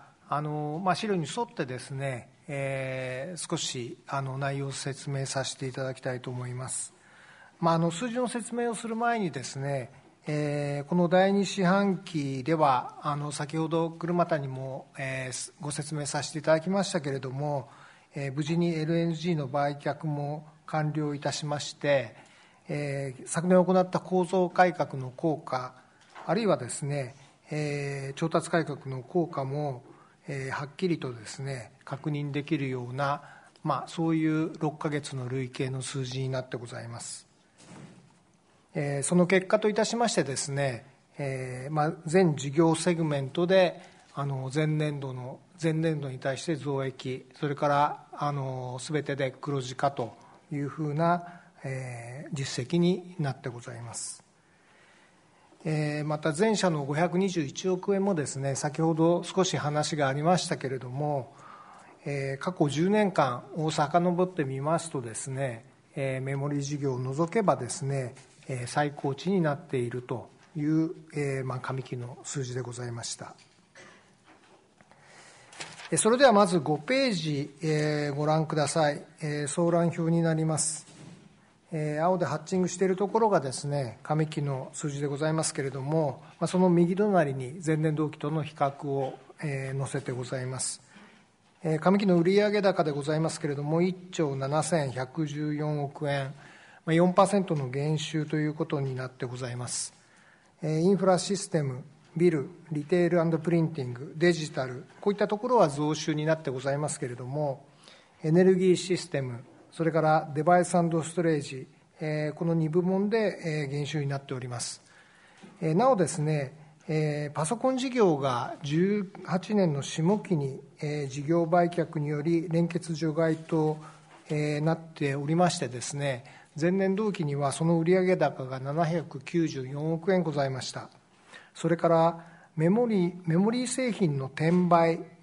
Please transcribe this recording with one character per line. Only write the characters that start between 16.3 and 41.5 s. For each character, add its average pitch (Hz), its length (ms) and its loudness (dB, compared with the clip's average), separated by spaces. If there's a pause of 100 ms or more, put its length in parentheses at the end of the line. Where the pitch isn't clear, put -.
て 156 80 -6
い - 20 -8
た 156 100 4
だ 156 100 6
き 180 80 -4
ま 196 160 2
し - 80 -6
た 175 80 0
け 139 100 -4
れ 135 80 -4
ど 127 100 -8
も、 139 380 -4 (480)
え 139 140 -4
ー、 131 40 -6
無 143 80 -4
事 156 160 0
に 170 160 4
エ 156 120 -2
ル 165 120 2
エ 170 80 2
ヌ 170 100 0
ジ 160 160 -2
ー 170 40 2
の 143 140 -2
売 143 260 0
却 143 320 -4
も 147 400 -4 (180)
完 151 280 0
了 151 200 -2
い 143 60 -6
た 143 140 -2
し - 120 -6
ま 147 140 -2
し - 140 -10
て、 139 420 2 (540)
え 139 500 -4
ー、 - 80 -16
昨 170 220 0
年 180 160 8
行 185 80 2
っ 185 160 4
た 175 100 0
構 185 240 0
造 180 260 2
改 180 240 6
革 139 200 -2
の 131 160 -6
効 156 300 0
果、 - 340 -6 (520)
あ 160 80 0
る 220 100 0
い 214 40 2
は 170 80 4
で 123 140 -4
す - 140 -8
ね、 139 320 -4 (360)
え 143 640 -4
ー、 - 20 -18
調 165 120 0
達 165 200 0
改 165 140 2
革 143 220 -8
の 131 180 -6
効 170 240 0
果 151 160 -4
も、 139 400 -4 (460)
え 135 240 -8
ー、 - 20 -4
は 147 120 -6
っ - 100 -12
き 190 100 0
り 170 120 0
と 131 140 -8
で 110 140 -16
す - 120 -12
ね、 - 340 -8 (100)
確 - 280 -6
認 147 200 -4
で 143 140 -4
き 156 120 0
る 135 120 -2
よ 127 220 -6
う - 20 -10
な、 143 300 -2 (380)
ま 139 220 -2
あ、 - 60 -12
そ 165 200 -2
う 165 60 4
い 156 100 2
う 156 320 0
六 151 200 -2
ヶ - 100 -2
月 147 300 -4
の 127 100 -6
累 127 220 -4
計 131 200 -4
の 131 120 -6
数 131 240 -6
字 127 160 -6
に 131 80 -4
な 131 140 -2
っ 127 40 -20
て - 80 -10
ご 123 100 -8
ざ 120 160 -12
い 113 60 -12
ま 120 140 -12
す。 - 260 -14 (1500)
え 143 260 -2
ー、 - 20 -4
そ 151 100 0
の 175 140 6
結 185 180 4
果 214 140 2
と 214 100 2
い 208 60 -2
た 220 100 2
し - 100 -2
ま 233 120 2
し - 80 -2
て 175 80 4
で 135 120 -4
す - 160 -6
ね、 139 320 -2 (360)
え 131 500 -8